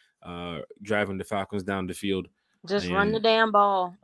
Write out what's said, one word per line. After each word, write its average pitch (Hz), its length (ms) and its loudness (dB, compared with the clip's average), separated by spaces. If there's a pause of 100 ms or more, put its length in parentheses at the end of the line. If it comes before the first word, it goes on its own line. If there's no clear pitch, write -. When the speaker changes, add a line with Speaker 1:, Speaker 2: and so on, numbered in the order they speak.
(220)
Speaker 1:
uh, 87 380 -8 (220)
driving 101 360 0
the 95 60 -6
Falcons 101 400 -4
down 95 220 -2
the 90 80 -6
field. 95 340 -2 (360)
Speaker 2:
Just 185 240 -2
run 196 200 2
Speaker 1:
And 220 80 0
Speaker 2:
the 220 40 -4
damn 220 300 4
ball 196 540 2